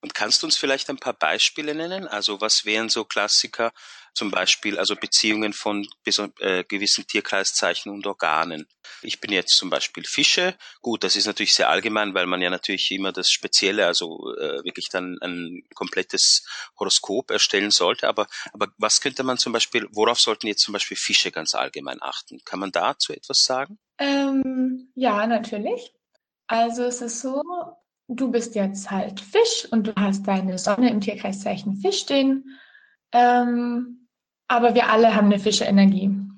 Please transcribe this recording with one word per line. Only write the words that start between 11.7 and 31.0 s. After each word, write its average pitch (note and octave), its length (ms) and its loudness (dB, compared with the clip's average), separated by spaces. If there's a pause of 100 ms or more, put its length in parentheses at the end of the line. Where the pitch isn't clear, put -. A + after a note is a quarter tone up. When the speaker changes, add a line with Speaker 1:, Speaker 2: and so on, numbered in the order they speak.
Speaker 1:
weil F2+ 120 0
man F2+ 140 -2
ja F2+ 80 0
natürlich F#2 440 -2
immer F#2+ 180 -4
das F2+ 180 -2
Spezielle, G2+ 580 2
also, E2 500 -4
äh, D2 280 -6
wirklich F2 240 -10
dann F2+ 320 -6
ein F2 440 -8 (100)
komplettes - 720 -2 (320)
Horoskop - 540 -2
erstellen G#2 400 2
sollte. F#2+ 340 2
Aber, G#2 220 0 (240)
aber G#2 160 -4 (100)
was G#2+ 220 2
könnte C3+ 240 -4
man B2+ 120 -2
zum A#2+ 160 -2
Beispiel, A2+ 380 -2
worauf A2 300 2
sollten A#2 260 0
jetzt G#2 160 0
zum G#2 120 -2
Beispiel G2 220 -4
Fische - 360 0
ganz D#2+ 240 -4
allgemein C2+ 440 -6
achten? - 440 -12
Kann F#2+ 160 -8
man G2 100 -6
dazu G#2 420 -2
etwas - 300 -2
sagen? C3+ 360 -2 (200)
Speaker 2:
Ähm, C4+ 960 0
ja, A3 320 0
natürlich. A3+ 680 -2 (540)
Also A#3 380 0
es B3 180 -4
ist A#3 180 -8
so, C4+ 220 -4 (680)
du B3 220 -2
bist A3+ 240 -2
jetzt G3 360 -2
halt - 300 -4
Fisch - 500 2
und A3 160 2
du A3 100 -2
hast G3 300 2
deine F#3+ 320 0
Sonne A3+ 320 4
im G#3+ 100 0